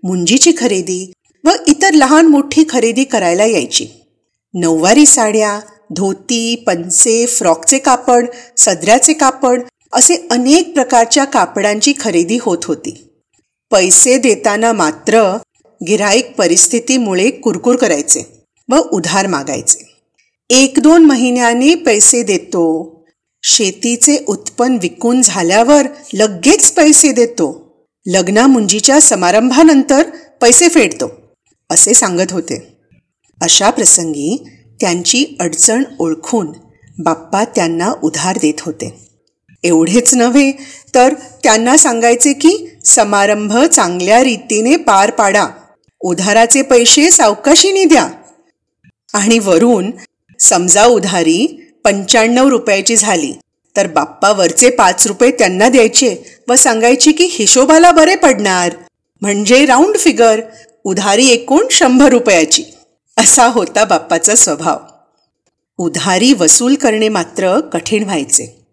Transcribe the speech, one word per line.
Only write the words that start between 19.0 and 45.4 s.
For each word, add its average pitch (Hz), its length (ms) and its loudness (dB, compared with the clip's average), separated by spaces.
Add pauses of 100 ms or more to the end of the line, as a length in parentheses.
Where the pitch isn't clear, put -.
मागायचे. 139 680 -6 (540)
"एक 269 300 2
दोन 320 260 6
महिन्याने 247 680 2
पैसे 240 480 0
देतो, 170 680 -4 (520)
शेतीचे 233 840 -2
उत्पन्न 240 540 -4
विकून 240 400 -2
झाल्यावर 233 680 2 (260)
लगेच 214 580 0
पैसे 302 400 2
देतो, 233 680 -4 (300)
लग्नामुंजीच्या 214 960 2
समारंभानंतर 254 1000 2 (380)
पैसे 247 280 4
फेडतो," 180 420 -2 (580)
असे 175 240 0
सांगत 185 380 -2
होते. - 460 -10 (640)
अशा 185 280 0
प्रसंगी 165 800 -4 (320)
त्यांची 180 440 -2 (140)
अडचण 185 440 -2 (160)
ओळखून 160 480 -4 (520)
बाप्पा 165 440 -4
त्यांना 175 500 -4 (100)
उधार 175 380 -4
देत 151 200 -2
होते. - 480 -14 (540)
एवढेच 175 500 0
नव्हे 254 380 2 (440)
तर 262 180 4 (300)
त्यांना 233 340 2
सांगायचे 240 560 0
की 320 340 0 (180)
समारंभ 208 720 0
चांगल्या 208 640 2
रीतीने 226 520 -2
पार 208 360 2
पाडा, 202 360 0 (520)